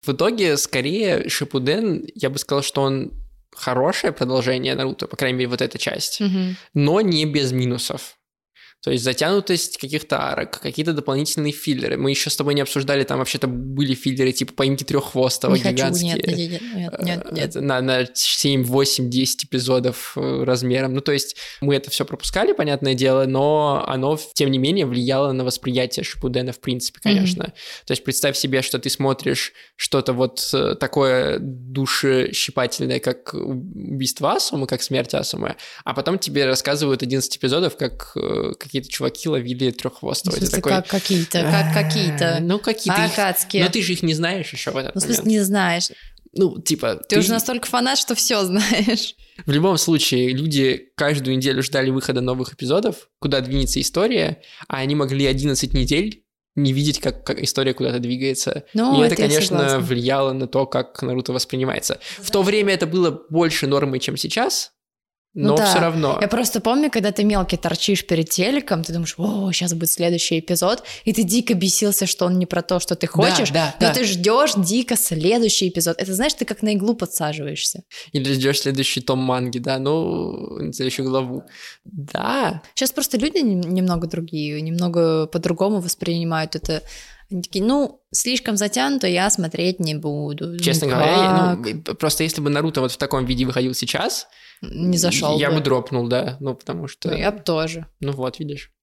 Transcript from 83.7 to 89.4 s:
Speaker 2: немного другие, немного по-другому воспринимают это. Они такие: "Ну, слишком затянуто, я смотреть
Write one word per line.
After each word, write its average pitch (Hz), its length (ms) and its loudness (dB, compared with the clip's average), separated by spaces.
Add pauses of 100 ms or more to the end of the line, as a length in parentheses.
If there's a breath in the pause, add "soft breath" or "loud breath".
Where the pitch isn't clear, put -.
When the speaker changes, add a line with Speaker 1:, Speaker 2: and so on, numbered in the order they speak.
Speaker 2:
немного 180 340 0
другие, 156 540 -4
немного 165 640 2
по-другому 180 540 0
воспринимают 165 760 -2
это. 156 260 -4 (480 loud breath)
Они 185 120 -4
такие: 190 220 -4
"Ну, 262 360 0 (120)
слишком 240 460 0
затянуто, 254 480 0
я 180 240 2
смотреть 180 500 0